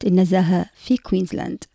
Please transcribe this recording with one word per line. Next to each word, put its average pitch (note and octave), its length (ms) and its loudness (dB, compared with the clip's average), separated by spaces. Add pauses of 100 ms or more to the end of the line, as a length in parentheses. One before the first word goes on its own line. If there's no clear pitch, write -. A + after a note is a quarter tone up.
النزاهة F#3 680 2
في - 220 -4
كوينزلاند. - 680 -6 (100)